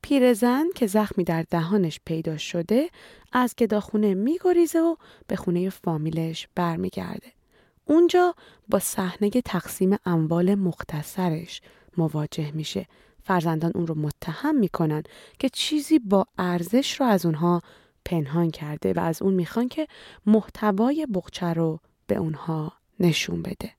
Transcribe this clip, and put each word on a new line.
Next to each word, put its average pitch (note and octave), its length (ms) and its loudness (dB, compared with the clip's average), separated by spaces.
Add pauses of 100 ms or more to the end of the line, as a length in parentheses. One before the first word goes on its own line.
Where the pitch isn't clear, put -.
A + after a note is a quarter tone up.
پیرزن B3 600 4 (100)
که B3 120 0
زخمی G3+ 380 0
در E3 260 0
دهانش E3+ 540 0
پیدا D#3+ 320 -4
شده، G#3+ 540 0 (420)
از B3 260 0
گداخونه G#3+ 560 2
می‌گریزه E4 680 2
و E4 160 2 (300)
به - 100 -2
خونه F3+ 320 0
فامیلش D#3+ 880 -4
برمیگرده. F3+ 800 -4 (520)
اونجا F4 500 4 (340)
با G#3 100 2
صحنه F#3+ 520 -2
تقسیم G3 680 0 (100)
اموال E3+ 480 2
مختصرش E3+ 1040 -4 (360)
مواجه D3+ 540 -2
می‌شه. D#3 360 -8 (360)
فرزندان E3 520 0
اون E3+ 120 -2
رو E3 80 -6
متهم D#3 600 -4
می‌کنن E3 480 0 (360)
که C4+ 100 0
چیزی D4+ 500 0
با G3+ 280 2 (120)
ارزش F3+ 640 0
رو C4+ 60 4
از F#3+ 200 4
اونها E3+ 360 2 (420)
پنهان E3 460 0
کرده D3+ 420 -4
و E3+ 80 0
از E3 220 -2
اون F#3+ 120 2
می‌خوان F#3+ 340 0
که D#4 180 -4 (400)
محتوای A3 800 2
بقچه F#3 400 -4
رو E3 340 0 (260)
به G3+ 100 0
اونها D#3 560 -4 (280)
نشون E3+ 420 2
بده. F3+ 360 -10